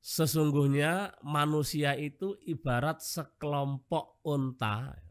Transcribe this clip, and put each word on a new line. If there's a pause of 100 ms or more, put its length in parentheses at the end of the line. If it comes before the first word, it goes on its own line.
Sesungguhnya
manusia
itu
ibarat
sekelompok
unta. (160)